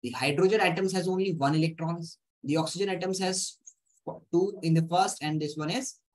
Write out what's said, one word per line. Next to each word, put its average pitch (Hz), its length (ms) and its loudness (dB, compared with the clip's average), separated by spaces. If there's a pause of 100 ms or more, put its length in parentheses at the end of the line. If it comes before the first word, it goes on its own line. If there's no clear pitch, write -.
The 123 80 -6
hydrogen 180 500 2
atoms 185 320 2
has 180 140 0
only 185 260 0
one 139 220 2
electrons. 165 640 -2 (240)
The 147 140 0
oxygen 180 320 -2
atoms 185 300 -2
has 185 380 -4 (760)
two 185 300 2
in 165 120 4
the 165 160 4
first, 185 340 2
and 151 180 0
this 151 140 -4
one 156 160 -4
is 262 240 -4 (200)